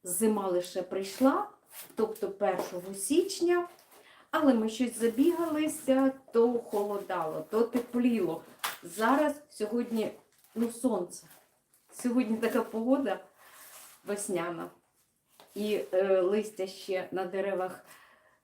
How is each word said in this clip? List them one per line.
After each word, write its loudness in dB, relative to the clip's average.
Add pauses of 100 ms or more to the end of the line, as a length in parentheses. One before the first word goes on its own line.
зима 0
лише -2
прийшла, 0 (460)
тобто -2
першого -2
січня. 2 (640)
Але 6
ми 2
щось -2
забігалися, 2 (200)
то 4
холодало, -4
то 2
тепліло. 0 (400)
Зараз 2 (160)
сьогодні, -2 (420)
ну, 0
сонце. -4 (680)
Сьогодні 0
така 0
погода 0 (840)
весняна. -4 (840)
І, 0 (120)
е, 4
листя 0
ще -6
на -4
деревах -4 (600)